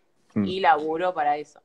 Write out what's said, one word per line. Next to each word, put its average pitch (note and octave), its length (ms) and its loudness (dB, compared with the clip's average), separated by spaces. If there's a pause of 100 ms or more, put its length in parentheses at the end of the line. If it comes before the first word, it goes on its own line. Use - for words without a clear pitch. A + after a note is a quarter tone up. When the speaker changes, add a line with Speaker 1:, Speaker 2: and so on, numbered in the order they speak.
(340)
Speaker 1:
Hmm. G#2+ 100 0
Speaker 2:
y F#3 160 -4
laburo E3 540 2
para D3 220 0
eso. - 280 -12